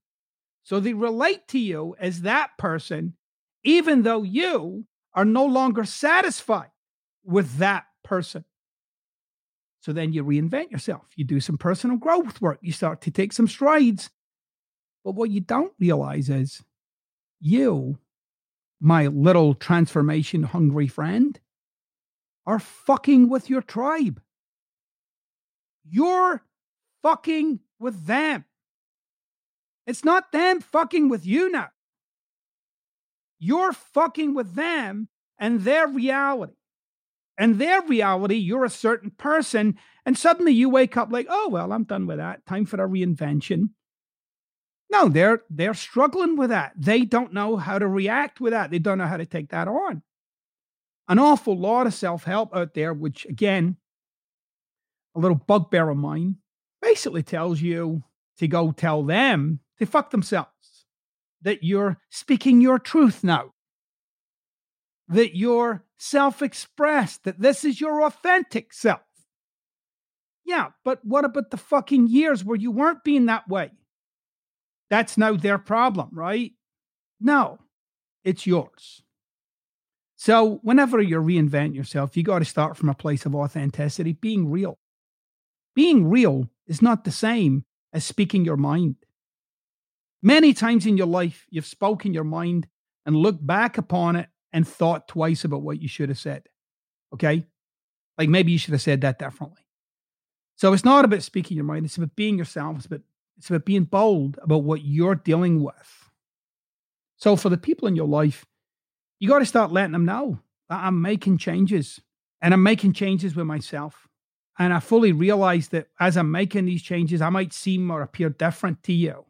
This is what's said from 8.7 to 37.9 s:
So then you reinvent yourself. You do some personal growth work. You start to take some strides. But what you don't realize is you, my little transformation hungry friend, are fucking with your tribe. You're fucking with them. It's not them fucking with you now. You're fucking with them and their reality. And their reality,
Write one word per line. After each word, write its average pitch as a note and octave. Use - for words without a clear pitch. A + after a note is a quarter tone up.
So D#3
then D#3+
you D3
reinvent E3
yourself. -
You D3+
do C3+
some D3
personal A3+
growth D#4+
work. E3
You E3+
start D#3+
to E3
take G3+
some A3+
strides. C#4
But F#3+
what A#3
you G3+
don't C#4
realize C#3+
is C3+
you, D#3+
my D#3
little D3
transformation D#3
hungry D3
friend, G3+
are G#3
fucking C4
with C4
your C4
tribe. B3+
You're F4
fucking D#4
with G#3
them. C4
It's B3
not F4+
them F4
fucking D#4
with G#3+
you D#4
now. C#4
You're D#4+
fucking D4+
with G#3
them A#3
and A3
their D4
reality. C4+
And G#3+
their F4
reality, G3+